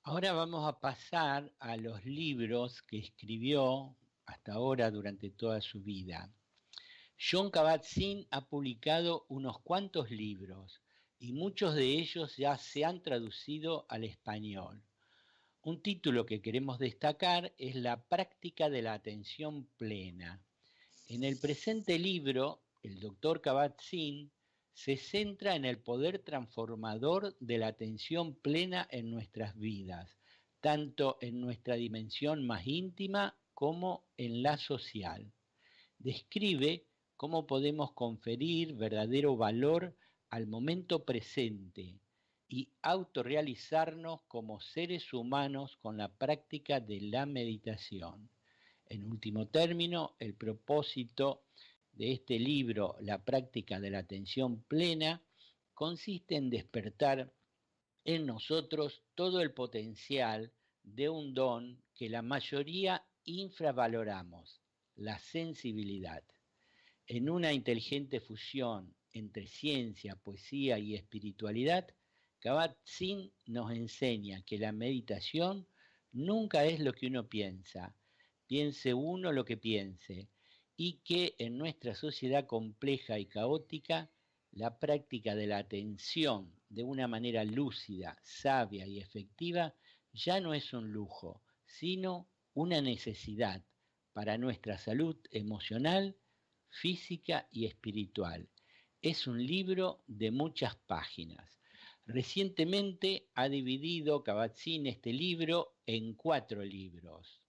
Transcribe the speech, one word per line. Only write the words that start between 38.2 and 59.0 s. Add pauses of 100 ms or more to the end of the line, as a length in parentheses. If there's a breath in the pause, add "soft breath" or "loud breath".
verdadero
valor (320 soft breath)
al
momento
presente (480)
y (140)
autorrealizarnos
como
seres
humanos
con
la
práctica
de
la
meditación. (560 soft breath)
En
último
término,
el
propósito (500 loud breath)
de
este
libro,
La
práctica
de
la
atención
plena, (500 soft breath)
consiste
en
despertar (720)
en
nosotros (120)